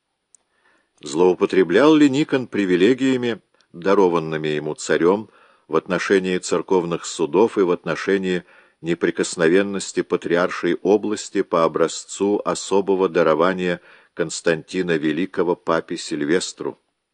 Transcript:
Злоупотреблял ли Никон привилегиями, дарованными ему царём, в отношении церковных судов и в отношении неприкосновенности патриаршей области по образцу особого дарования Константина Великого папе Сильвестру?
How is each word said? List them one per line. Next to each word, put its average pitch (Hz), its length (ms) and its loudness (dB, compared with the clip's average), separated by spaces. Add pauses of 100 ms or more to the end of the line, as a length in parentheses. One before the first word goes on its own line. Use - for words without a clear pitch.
(1000)
Злоупотреблял 90 920 4
ли 147 140 6
Никон 135 380 -2
привилегиями, 117 920 0 (300)
дарованными 85 800 0
ему 76 260 -4
царём, 90 540 0 (380)
в 78 80 -2
отношении 92 600 0
церковных 85 680 -2
судов 82 520 0
и 101 40 4
в 87 100 2
отношении 92 760 -2 (340)
неприкосновенности 92 1200 0
патриаршей 87 760 -2
области 101 640 -2
по 85 240 0
образцу 82 800 -2
особого 92 640 0
дарования 87 720 0 (320)
Константина 85 840 -2
Великого 82 600 -2
папе 82 400 -4
Сильвестру? 73 800 -4 (340)